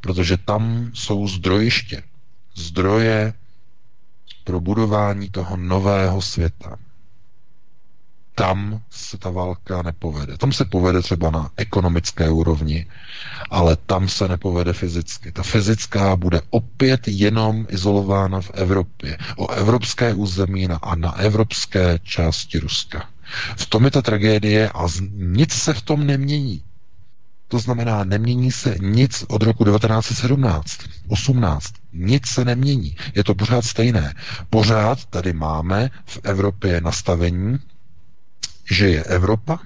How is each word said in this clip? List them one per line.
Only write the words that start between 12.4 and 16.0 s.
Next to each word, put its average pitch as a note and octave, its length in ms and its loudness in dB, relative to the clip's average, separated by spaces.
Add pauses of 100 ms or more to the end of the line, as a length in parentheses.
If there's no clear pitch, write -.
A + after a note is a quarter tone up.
ale E2+ 260 4
tam F#2+ 320 0
se F#2+ 200 0
nepovede F2 440 0
fyzicky. E2+ 600 -4
Ta G2 100 -6
fyzická G2 720 2